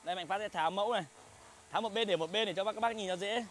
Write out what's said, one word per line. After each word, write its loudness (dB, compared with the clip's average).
Đây, -2
Mạnh -8
Phát 0
sẽ -4
tháo 0
mẫu 0
này. 0
Tháo 0
một -2
bên 2
để 4
một 0
bên 2
để -2
cho 0
các -2
bác 2
nhìn -4
nó 2
dễ. 0